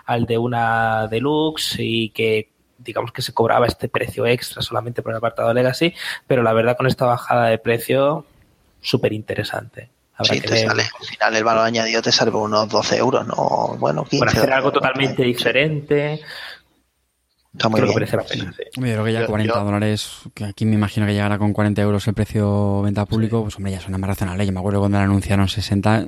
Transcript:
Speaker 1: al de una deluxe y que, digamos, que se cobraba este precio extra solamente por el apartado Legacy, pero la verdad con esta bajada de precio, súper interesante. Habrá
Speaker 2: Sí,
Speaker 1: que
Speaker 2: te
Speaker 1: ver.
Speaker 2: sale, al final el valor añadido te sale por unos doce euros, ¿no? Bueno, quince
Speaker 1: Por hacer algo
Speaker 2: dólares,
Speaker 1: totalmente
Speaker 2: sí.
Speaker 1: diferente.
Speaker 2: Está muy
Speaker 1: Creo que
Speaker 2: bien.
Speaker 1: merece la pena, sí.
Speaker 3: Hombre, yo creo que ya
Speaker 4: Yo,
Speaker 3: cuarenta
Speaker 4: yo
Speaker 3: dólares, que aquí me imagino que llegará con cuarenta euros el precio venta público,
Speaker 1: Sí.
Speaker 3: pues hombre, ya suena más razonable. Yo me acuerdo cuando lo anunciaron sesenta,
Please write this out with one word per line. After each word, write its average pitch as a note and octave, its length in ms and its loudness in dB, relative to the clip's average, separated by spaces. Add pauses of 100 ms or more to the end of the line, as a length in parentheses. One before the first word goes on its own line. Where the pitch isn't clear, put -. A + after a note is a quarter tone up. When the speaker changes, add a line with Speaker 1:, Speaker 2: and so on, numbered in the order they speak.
Speaker 1:
al A#2+ 200 0
de A2+ 120 0
una A2+ 720 0
deluxe D3+ 720 -2
y A2+ 320 -2
que, A2 380 -2 (280)
digamos, A2+ 340 -8
que - 100 -10
se - 120 -8
cobraba A#2 320 2
este - 240 -4
precio A2 360 -4
extra - 360 -2
solamente A#2 400 -4
por A2+ 100 -6
el A2+ 60 -6
apartado A2+ 360 0
Legacy, C3 400 2 (340)
pero B2+ 160 2
la A2+ 100 4
verdad A2+ 240 2
con - 100 2
esta B2+ 180 0
bajada A#2+ 420 2
de A2+ 100 4
precio, C3+ 680 0 (540)
súper A2+ 340 0
interesante. G#2+ 760 -8 (280)
Habrá - 180 0
Speaker 2:
Sí, - 40 -2
Speaker 1:
que - 80 -6
Speaker 2:
te - 60 0
Speaker 1:
ver. A2 140 2
Speaker 2:
sale, A2+ 160 0
al - 240 -10
final A2 280 0
el A2 80 2
valor A2+ 220 2
añadido A2+ 360 0
te B2 120 0
sale A2+ 180 2
por G#2+ 120 -2
unos G#2+ 260 2
doce G#2+ 260 0
euros, A#2 320 2
¿no? - 520 0
Bueno, C#3+ 260 0
quince C#3+ 140 -2
Speaker 1:
Por A2+ 100 2
hacer A#2 240 2
algo C3+ 180 2
Speaker 2:
dólares, - 20 -8 (200)
Speaker 1:
totalmente C3+ 300 0
Speaker 2:
sí. B2 40 4
Speaker 1:
diferente. D3 960 0 (1300)
Speaker 2:
Está - 180 -2
muy A2 100 2
Speaker 1:
Creo G#2+ 140 2
que A2 60 2
Speaker 2:
bien. G#2 120 -2
Speaker 1:
merece A2 60 0
la G2 60 -2
pena, F#2 340 -8
sí. - 60 -12 (120)
Speaker 3:
Hombre, B2+ 160 -2
yo A2 60 0
creo G#2+ 80 -2
que A2 80 0
ya A2+ 80 -2
Speaker 4:
Yo, A2+ 60 -2
Speaker 3:
cuarenta A2 280 0
Speaker 4:
yo A2 80 0
Speaker 3:
dólares, G#2 480 0 (220)
que - 100 -10
aquí G#2 220 -4
me A2 100 4
imagino G#2 300 2
que G#2 80 2
llegará G2+ 240 0
con G#2 160 2
cuarenta G#2 280 2
euros G#2 260 2
el G#2+ 60 0
precio G2+ 680 0
venta G#2 240 0
público, A2 320 0
Speaker 1:
Sí. A2 60 0
Speaker 3:
pues G#2 120 -6
hombre, G2 160 -6
ya F#2+ 80 -8
suena F#2+ 180 -6
más F#2+ 120 -2
razonable. G2 360 -2
Yo G2 60 0
me F#2 80 -2
acuerdo G2+ 200 0
cuando G2+ 180 4
lo G2 80 4
anunciaron G2 420 2
sesenta, G2+ 600 2